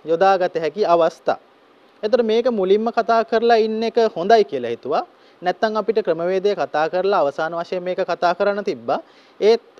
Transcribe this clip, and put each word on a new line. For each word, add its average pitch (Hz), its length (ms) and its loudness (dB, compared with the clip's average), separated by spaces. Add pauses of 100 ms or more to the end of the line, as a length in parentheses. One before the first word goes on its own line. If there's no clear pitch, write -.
යොදාගත 175 540 2
හැකි 165 300 -2
අවස්ථා. 165 540 2 (640)
එතකොට 226 220 0
මේක 226 240 0
මුලින්ම 214 400 0
කතා 226 340 0
කරලා 233 340 2
ඉන්න 220 260 0
එක 226 140 -2 (120)
හොඳයි 208 340 2
කියලා 120 300 -6
හිතුවා. 143 300 -4 (380)
නැත්තම් 214 360 -2
අපිට 214 240 -2
ක්‍රමවේදය 185 540 -2
කතා 151 320 -2
කරලා 185 340 0
අවසාන 160 320 -2
වශයෙන් 175 300 -8
මේක 180 160 -6
කතා 175 360 -2
කරන්න 202 280 -2
තිබ්බා. 139 360 -4 (400)
ඒත් 226 220 2 (180)